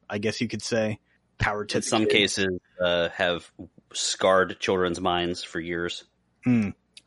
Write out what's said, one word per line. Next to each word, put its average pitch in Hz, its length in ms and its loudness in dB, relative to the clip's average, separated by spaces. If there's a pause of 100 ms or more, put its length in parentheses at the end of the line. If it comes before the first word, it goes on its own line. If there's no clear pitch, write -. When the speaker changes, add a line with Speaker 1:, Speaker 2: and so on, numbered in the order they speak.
Speaker 1:
I 107 100 -6
guess 104 220 -2
you 120 80 -2
could 107 140 -8
say. 110 360 -2 (400)
Power 104 280 -2
to - 100 -2
Speaker 2:
In 104 60 0
Speaker 1:
the - 40 -6
Speaker 2:
some 110 200 2
Speaker 1:
kids. 104 60 2
Speaker 2:
cases, 98 460 2 (240)
uh, 87 280 2
have 87 380 -2 (440)
scarred 95 680 2
children's 90 400 0
minds 87 420 0
for - 180 -8
years. 85 440 -6 (400)
Speaker 1:
Hmm. 113 260 2 (360)